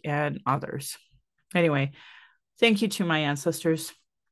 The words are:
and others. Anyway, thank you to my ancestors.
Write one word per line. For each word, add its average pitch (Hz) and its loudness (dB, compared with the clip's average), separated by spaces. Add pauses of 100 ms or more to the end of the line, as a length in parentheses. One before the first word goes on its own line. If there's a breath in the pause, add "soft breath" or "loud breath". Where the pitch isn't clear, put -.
and 147 -2
others. 139 -4 (580)
Anyway, 143 2 (680 loud breath)
thank 220 4
you 220 2
to 196 -2
my 160 2
ancestors. 160 -2 (380)